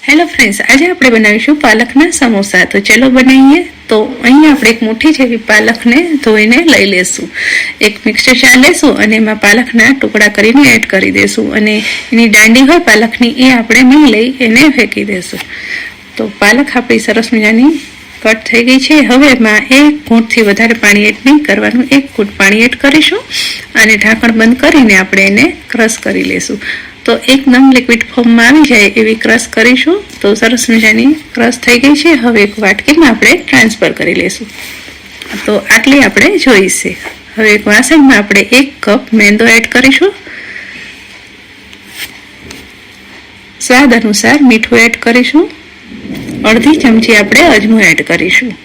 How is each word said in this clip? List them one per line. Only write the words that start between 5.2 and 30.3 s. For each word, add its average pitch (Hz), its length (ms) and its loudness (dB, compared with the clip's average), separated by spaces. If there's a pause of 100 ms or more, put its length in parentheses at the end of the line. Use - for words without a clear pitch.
પાલકને 226 480 0 (260)
ધોઈને 220 340 2 (120)
લઈ 202 240 0
લેશું. 180 340 -6 (580)
એક 208 80 -4 (120)
મિક્સર 220 340 -2
જાર 254 240 2
લેશું 302 400 0
અને 214 160 0
એમાં 214 240 -2
પાલકના 233 480 0
ટુકડા 208 460 -2
કરીને 233 240 4 (100)
એડ 226 180 -2
કરી 190 280 -2
દેશું 208 280 -2 (140)
અને 214 120 0 (380)
એની 233 240 2
દાંડી 226 340 4
હોય 339 200 2
પાલકની 226 420 0 (160)
એ - 80 4
આપણે 233 380 2
નહીં 302 120 6 (120)
લઈ 233 100 0 (220)
એને 233 120 2 (160)
ફેંકી 202 360 -4
દેશું. - 280 -10 (760)
તો 220 120 -6 (140)
પાલક 247 340 0
આપણી 233 300 -2
સરસ 226 300 -2
મજાની 226 360 2 (480)
કટ 226 300 -2
થઈ 233 180 0
ગઈ 262 160 4
છે. 311 240 2
હવે 262 300 4
એમાં 220 420 0
એક 294 260 0
ઘૂંટથી 226 420 0
વધારે 226 360 -2
પાણી 208 260 0
એડ 214 160 -4
નહીં 294 220 4
કરવાનું, 214 480 -2
એક 277 180 -4
ઘૂંટ 202 240 -6
પાણી 208 300 2
એડ - 160 -8
કરીશું 311 360 0 (600)
અને 220 160 2
ઢાંકણ 220 420 0
બંધ 233 240 2
કરીને 277 380 4
આપણે 190 320 -2
એને 240 120 0 (260)
ક્રશ 220 340 -2
કરી - 260 -4
લેશું. 196 340 -8 (400)
તો 233 80 0 (200)
એકદમ 269 320 4 (100)
લિક્વિડ 240 340 -2
ફોર્મમાં 233 400 2
આવી 302 180 4
જાય 208 220 2 (120)
એવી 220 220 0
ક્રશ 226 320 -2
કરીશું. 254 400 2 (240)
તો - 80 -2 (140)